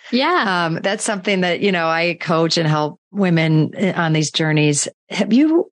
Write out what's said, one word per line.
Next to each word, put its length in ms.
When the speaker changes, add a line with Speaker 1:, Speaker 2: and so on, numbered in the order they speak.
Speaker 1:
Yeah. 540
Speaker 2:
um, 160
that's 220
something 380
that, 180
you 140
know, 140
I 320
coach 380
and 100
help 320
women, 680
uh, 200
on 160
these 180
journeys. 560
Have 240
you 380